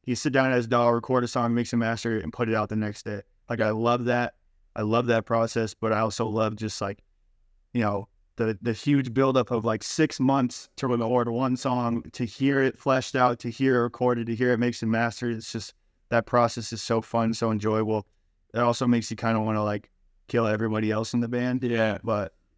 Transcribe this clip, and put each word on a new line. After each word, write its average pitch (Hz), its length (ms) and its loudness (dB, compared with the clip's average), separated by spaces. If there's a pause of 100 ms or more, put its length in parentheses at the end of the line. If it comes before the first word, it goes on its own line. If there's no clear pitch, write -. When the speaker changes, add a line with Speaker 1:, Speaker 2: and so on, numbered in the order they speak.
Speaker 1:
he'd 123 120 -2
sit 135 180 -2
down 131 180 4
at 127 60 2
his 113 100 0
daw, 120 220 4
record 120 340 2
a 117 40 -2
song, 120 260 0
mix 117 180 -2
and 120 80 0
master 113 380 -2
it, 92 60 -4
and 78 80 -8
put 113 180 -2
it 113 60 0
out 107 140 -2
the 107 60 -4
next 107 280 -4
day. 104 180 -8 (280)
Like, 113 120 -2
I 107 100 2
love 117 340 0
that. 120 300 -2 (400)
I 113 60 -6
love 113 260 2
that 113 180 2
process, 113 480 0
but 110 200 -2
I 107 60 0
also 113 280 -2
love 107 280 0
just, 107 260 -6
like, 101 200 -8 (720)
you 120 80 0
know, 104 260 -2 (300)
the, 110 240 0
the 117 120 -2
huge 135 400 2
buildup 131 380 2
of, 113 140 -2
like, 110 180 -2
six - 360 0
months 131 580 2
to 139 100 -4
record 120 420 0
one 127 280 0
song, 120 460 -2 (100)
to 127 120 -4
hear 135 360 0
it 131 160 0
fleshed 131 380 -2
out, 123 240 4
to 120 100 -6
hear 131 280 2
it - 60 4
recorded, 120 440 0
to 117 80 -2
hear 123 160 2
it 117 80 2
mixed 120 220 -2
and 110 100 0
mastered. 117 440 -2
It's 110 160 -12
just, - 220 -8 (360)
that 117 160 2
process 120 460 0
is 110 100 -8
so 113 200 0
fun, 113 320 0
so 113 180 0
enjoyable. 107 540 0 (480)
It 113 60 -4
also 120 280 2
makes 120 220 2
you 113 80 -8
kinda 113 240 0
wanna, 107 220 0
like, 104 260 -4 (380)
kill 117 200 2
everybody 107 440 0
else 107 220 -2
in 120 60 2
the 117 80 0
band. 123 360 -2
Speaker 2:
Yeah. 113 400 0
Speaker 1:
But 110 300 -2 (240)